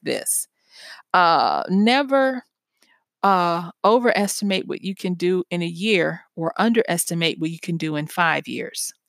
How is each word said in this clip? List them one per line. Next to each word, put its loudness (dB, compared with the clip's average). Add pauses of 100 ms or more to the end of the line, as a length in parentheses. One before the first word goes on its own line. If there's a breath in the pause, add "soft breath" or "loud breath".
this, -4 (680 loud breath)
uh, 4
"Never, 2 (800)
uh, 2 (140)
overestimate 2
what -8
you -6
can -4
do 0
in -2
a -2
year 0 (140)
or -4
underestimate 0
what -2
you -10
can -4
do -4
in -4
five 0
years." -10 (160)